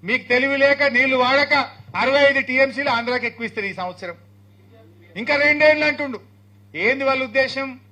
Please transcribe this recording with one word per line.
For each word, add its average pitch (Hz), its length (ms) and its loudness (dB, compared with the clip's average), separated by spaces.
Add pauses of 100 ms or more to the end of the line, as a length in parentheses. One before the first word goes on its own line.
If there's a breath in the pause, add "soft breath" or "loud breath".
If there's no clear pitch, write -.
మీకు 247 240 -4
తెలివి 262 280 0
లేక, 277 260 4
నీళ్లు 262 340 2
వాడక 277 500 2 (300)
అరవై 262 240 2
ఐదు 277 200 4
టీఎంసీలు 269 500 -2
ఆంధ్రాకి 240 360 -2
ఎక్కువ 233 200 -8
ఇస్తారు 208 200 -8
ఈ 185 80 -8
సంవత్సరం. 180 400 -10 (1000)
ఇంకా 262 200 -2
రెండేళ్ళు 302 500 4
అంటుండు. 285 340 -4 (540)
ఏంది 240 300 -2
వాళ్ళ 269 180 0
ఉద్దేశం? 262 580 -4 (120)